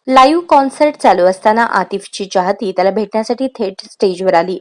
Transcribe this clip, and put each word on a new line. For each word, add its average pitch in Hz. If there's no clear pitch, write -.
लाईव्ह 269
कॉन्सर्ट 294
चालू 190
असताना 214
आतिफची 190
चाहती 190
त्याला 190
भेटण्यासाठी 220
थेट 202
स्टेजवर 185
आली 175